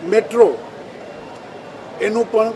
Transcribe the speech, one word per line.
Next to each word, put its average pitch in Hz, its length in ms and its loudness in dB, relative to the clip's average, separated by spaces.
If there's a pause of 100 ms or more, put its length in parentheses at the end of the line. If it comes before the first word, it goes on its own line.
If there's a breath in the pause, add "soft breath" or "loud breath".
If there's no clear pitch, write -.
મેટ્રો 214 560 4 (1400)
એનું 220 300 2
પણ 226 240 2